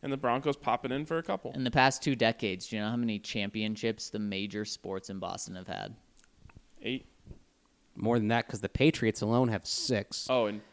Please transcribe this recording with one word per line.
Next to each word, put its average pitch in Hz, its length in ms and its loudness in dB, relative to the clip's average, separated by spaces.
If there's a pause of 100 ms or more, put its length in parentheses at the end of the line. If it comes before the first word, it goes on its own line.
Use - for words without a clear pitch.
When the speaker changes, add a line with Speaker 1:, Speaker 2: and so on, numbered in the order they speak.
Speaker 1:
and 143 80 -4
the 135 60 -2
Broncos 135 400 2
popping 120 360 0
in 143 120 -2
for 160 140 -2
a 170 40 -4
couple. 127 300 -4
Speaker 2:
In 131 120 -4
the 123 60 0
past 131 320 6
two 139 140 2
decades, 113 520 0
do 113 80 -6
you 104 60 -2
know 107 60 -2
how 117 80 -2
many 113 220 -2
championships 107 880 -4
the 107 100 -6
major 104 460 -4
sports 95 460 -8
in 95 80 -6
Boston 92 380 -8
have 90 120 -12
had? 98 260 -8 (880)
Speaker 1:
Eight. 131 240 -6 (920)
Speaker 3:
More 117 220 4
than 107 100 2
that, 117 200 2
'cause 104 120 -6
the 98 80 -4
Patriots 131 520 4
alone 117 280 4
have 104 160 -2
six. - 640 -2
Speaker 1:
Oh, 123 180 4
and 104 140 -4 (120)